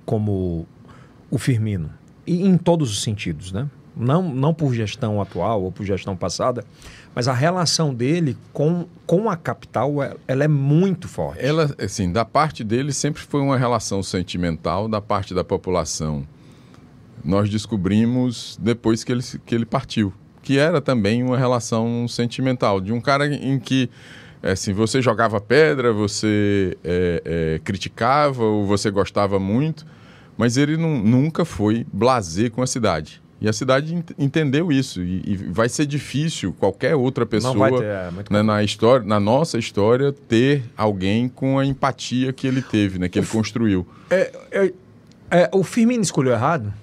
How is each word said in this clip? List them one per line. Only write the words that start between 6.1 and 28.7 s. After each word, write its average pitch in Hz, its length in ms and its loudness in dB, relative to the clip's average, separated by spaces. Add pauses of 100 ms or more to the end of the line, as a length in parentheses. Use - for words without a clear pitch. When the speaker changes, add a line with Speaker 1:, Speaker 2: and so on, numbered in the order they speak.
Speaker 1:
passada, 107 480 -2 (480)
mas 120 140 -4
a 135 60 0
relação 156 600 0
dele 131 440 0 (160)
com, 165 340 0 (180)
com 214 240 2
a 190 80 0
capital, 131 640 -4
é, 131 140 -4 (140)
ela 135 160 2
é 151 40 4
muito 147 600 2
forte. 80 360 -6
Speaker 2:
Ela, 151 380 2
assim, 90 300 -2
da 113 120 2
parte 147 380 0
dele 127 300 -2
sempre 147 280 -4
foi - 200 -2
uma 139 180 2
relação 117 420 0
sentimental, 87 880 -2
da 107 140 -2
parte 101 340 -4
da 90 80 0
população. 80 840 -2 (1000)
Nós 98 260 2
descobrimos 113 1120 0
depois 113 400 0
que - 80 -8
ele, 123 120 -2 (220)
que - 80 -4
ele 117 140 0
partiu, 107 460 -2 (360)
que 139 80 2
era 151 240 4
também 120 420 0
uma 127 140 0
relação 120 720 0
sentimental, 120 720 0
de 95 100 -6
um 117 120 -2
cara 143 240 2
em 135 320 -2
que, 131 320 0 (520)
é, 95 100 0
assim, 95 200 -2
você 110 300 2
jogava 110 400 2
pedra, 135 500 4
você, 104 920 0
é, 87 440 0
é, 80 360 -2
criticava 127 800 0
ou 107 220 2
você 104 260 0